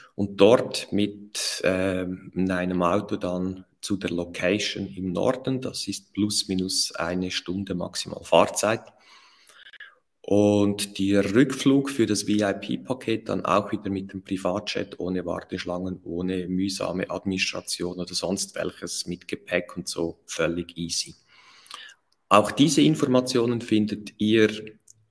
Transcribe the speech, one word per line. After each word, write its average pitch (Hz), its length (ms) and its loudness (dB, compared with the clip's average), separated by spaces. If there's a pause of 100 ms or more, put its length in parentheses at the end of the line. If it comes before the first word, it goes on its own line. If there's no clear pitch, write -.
(160)
und 98 240 -2
dort - 520 6
mit, - 720 -2
ähm, 92 720 0
in 92 160 2
einem 90 320 0
Auto 95 340 0
dann 92 480 -4 (160)
zu 101 160 -4
der 90 140 -2
Location 90 840 -2
im 92 160 -4
Norden, 123 500 -2
das - 260 -8
ist - 260 -8
plus 101 340 0
minus 92 460 -2
eine 90 380 -2
Stunde 95 420 -4
maximal - 500 -6
Fahrzeit. - 580 4 (1400)
Und 104 760 4
der 98 340 2
Rückflug 135 560 4
für - 160 2
das 101 180 0
V-I-P-Paket 104 1040 -2
dann 98 160 -2
auch 101 280 2
wieder 101 180 -4
mit 98 240 -4
dem 95 100 -10
Privatjet, 95 760 -4
ohne 90 260 -4
Warteschlangen, 90 800 -6
ohne 90 440 -4
mühsame 92 640 -2
Administration 92 880 -4
oder 90 160 -8
sonst 92 420 -2
welches 87 520 -6
mit 87 200 -8
Gepäck - 480 -4
und 85 120 -10
so, 82 400 -4
völlig 85 500 -4
easy. 82 380 -6 (1160)
Auch 104 220 6
diese 151 320 6
Informationen 127 800 2
findet 107 580 0
ihr 107 580 2 (340)